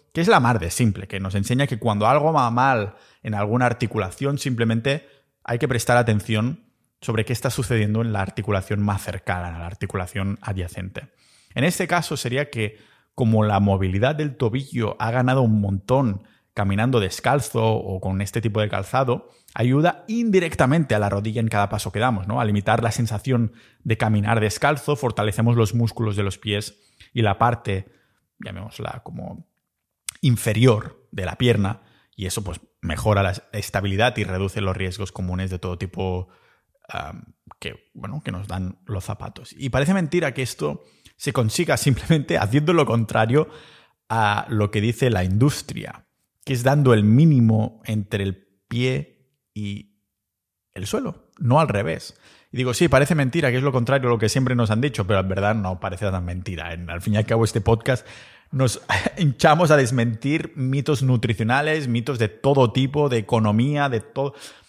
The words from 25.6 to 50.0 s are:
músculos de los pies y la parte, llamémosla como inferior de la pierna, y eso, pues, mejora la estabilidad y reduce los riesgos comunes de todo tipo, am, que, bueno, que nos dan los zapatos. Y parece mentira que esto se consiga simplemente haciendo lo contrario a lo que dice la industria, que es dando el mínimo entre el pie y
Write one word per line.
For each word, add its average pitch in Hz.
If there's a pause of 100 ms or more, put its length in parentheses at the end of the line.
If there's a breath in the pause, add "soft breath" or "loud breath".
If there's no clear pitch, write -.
músculos 113
de 101
los 98
pies 104 (340 soft breath)
y 120
la 101
parte, 113 (520 soft breath)
llamémosla -
como - (720)
inferior 113
de 92
la 82
pierna, 107 (340 soft breath)
y 101
eso, 98
pues, 90 (220)
mejora 101
la 95 (180)
estabilidad 101
y 107
reduce 95
los 92
riesgos 92
comunes 92
de 92
todo 90
tipo, 92 (600 soft breath)
am, - (240)
que, -
bueno, 143
que -
nos 98
dan 92
los 95
zapatos. -
Y 135
parece 143
mentira 165
que 135
esto 147 (340 soft breath)
se -
consiga 135
simplemente 151
haciendo 147
lo 160
contrario 113 (640 loud breath)
a 107
lo 104
que 104
dice 117
la 98
industria, 98 (400)
que 135
es 120
dando 131
el 107
mínimo 113
entre 107
el 98 (200)
pie 127 (400)
y 101 (760)